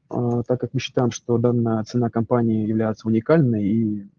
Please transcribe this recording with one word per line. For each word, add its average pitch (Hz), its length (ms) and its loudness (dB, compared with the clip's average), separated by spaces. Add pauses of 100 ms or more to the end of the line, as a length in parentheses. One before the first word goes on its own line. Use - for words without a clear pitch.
а, 120 340 -2
так 127 180 -2
как 123 120 -8
мы 120 60 -2
считаем, 123 320 -2
что - 260 -2
данная 117 460 0
цена 120 260 -2
компании 113 580 0
является 110 400 -2
уникальной 113 580 2
и 104 420 -2 (120)